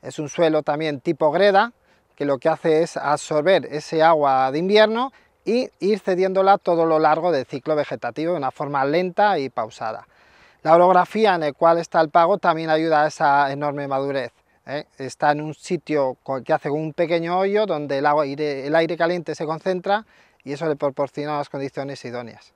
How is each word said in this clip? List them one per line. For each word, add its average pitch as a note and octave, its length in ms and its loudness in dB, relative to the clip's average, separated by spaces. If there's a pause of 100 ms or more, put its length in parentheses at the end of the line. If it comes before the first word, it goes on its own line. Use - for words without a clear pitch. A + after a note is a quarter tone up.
Es C3 180 -14
un D3+ 100 -8
suelo D#3 340 0
también D3 380 -4
tipo D3+ 300 0
greda, G3 420 4 (400)
que C#3+ 120 -6
lo C#3 120 0
que D#3+ 120 0
hace D#3+ 340 2
es - 140 -6
absorber D3+ 720 0
ese D#3 320 -2
agua C#3 480 4
de D3 80 -4
invierno G#3+ 520 2 (320)
y A#3 360 -2
ir G3 200 0
cediéndola F#3+ 600 2
todo E3+ 260 0
lo D#3+ 140 2
largo D#3+ 320 2
del C3+ 160 -2
ciclo D3+ 280 -4
vegetativo D3 580 -4
de E3+ 40 -2
una C3+ 140 -4
forma C#3+ 340 -4
lenta F3+ 540 0
y C3+ 100 -6
pausada. A2 560 -8 (560)
La D#3+ 140 6
orografía F3+ 580 4
en E3+ 80 -2
la D3 120 -2
cual E3+ 260 4
está E3+ 200 -2
el D#3+ 100 2
pago F3 280 4
también D#3+ 320 0
ayuda D#3 340 2
a D#3 40 2
esa C#3+ 440 2
enorme C#3+ 360 -4
madurez, C3+ 460 -4 (340)
¿eh? C#3 180 -8 (140)
Está C3+ 320 -2
en D3 100 0
un D3+ 140 -8
sitio C#3+ 640 -2
co-, C3+ 220 -6
que D#3 100 -2
hace D3+ 160 -2
un D3+ 240 -4
pequeño E3+ 460 -2
hoyo G3+ 260 0
donde D3 320 -4
el C#3+ 80 -2
agua, D3 200 4
aire, C#3 420 -6
el D3+ 80 -2
aire E3 220 0
caliente E3+ 360 -2
se D3+ 140 -8
concentra F#3 580 -4 (380)
y C3 80 -10
eso D3+ 160 -6
le D3+ 80 0
proporciona D3 600 -6
las C#3+ 120 -8
condiciones C#3 560 -10
idóneas. A#2+ 500 -14